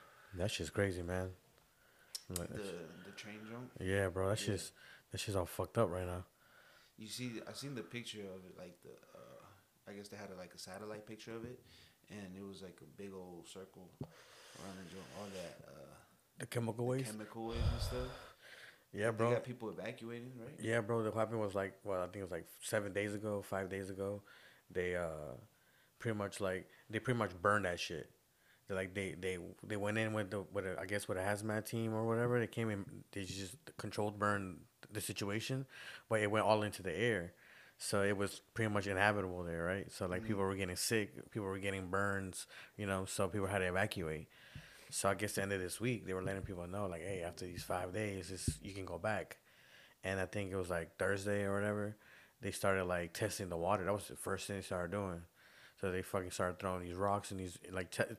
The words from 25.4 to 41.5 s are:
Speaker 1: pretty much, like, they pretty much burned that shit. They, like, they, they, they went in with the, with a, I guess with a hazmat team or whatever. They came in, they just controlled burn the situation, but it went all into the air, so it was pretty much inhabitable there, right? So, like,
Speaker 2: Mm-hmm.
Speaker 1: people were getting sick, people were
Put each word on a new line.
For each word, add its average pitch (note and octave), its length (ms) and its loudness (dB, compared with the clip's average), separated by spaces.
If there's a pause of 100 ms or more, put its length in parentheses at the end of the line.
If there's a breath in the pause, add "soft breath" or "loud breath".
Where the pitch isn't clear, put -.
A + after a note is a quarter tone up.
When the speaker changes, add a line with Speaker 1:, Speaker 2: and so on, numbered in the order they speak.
Speaker 1:
pretty A2 180 0
much, G2+ 220 -2
like, F#2 280 0 (200 loud breath)
they A2 120 0
pretty B2 180 2
much G#2 120 2 (100)
burned G2+ 260 8
that F2 140 2
shit. - 300 -4 (580 soft breath)
They, G2+ 60 0
like, F#2+ 200 0
they, F#2+ 240 0
they, F#2 200 0 (260)
they G#2 120 -2
went G#2 220 2
in A2 140 2
with G#2 180 0
the, G2+ 120 0 (100)
with G2 140 0
a, F#2 140 -2
I G2 60 -4
guess G2+ 220 0
with G2 100 0
a - 20 2
hazmat G#2 460 2
team A2+ 280 0
or A2 120 2
whatever. A#2+ 340 4
They A2 80 2
came A2+ 220 0
in, G2 140 0 (280)
they G2+ 120 -4
just F#2 300 -6 (240)
controlled G#2 400 0
burn G2+ 400 2 (340)
the G#2+ 80 -4
situation, A2+ 680 0 (420 loud breath)
but A2 120 6
it G#2 100 6
went G#2+ 160 6
all G#2+ 160 8
into G2 200 -2
the E2+ 140 0
air, G2 360 4 (460 loud breath)
so G2+ 240 4
it G2+ 140 6
was G2 240 0 (140)
pretty A2 180 2
much G2 160 4
inhabitable F#2+ 560 6
there, E2+ 200 0
right? F#2+ 280 0
So, G2 140 -2
like, F2+ 140 2
Speaker 2:
Mm-hmm. A2+ 80 -6
Speaker 1:
people G2+ 140 4
were G2 140 4
getting F2+ 200 0
sick, - 540 0
people G#2 180 -2
were G2 100 -2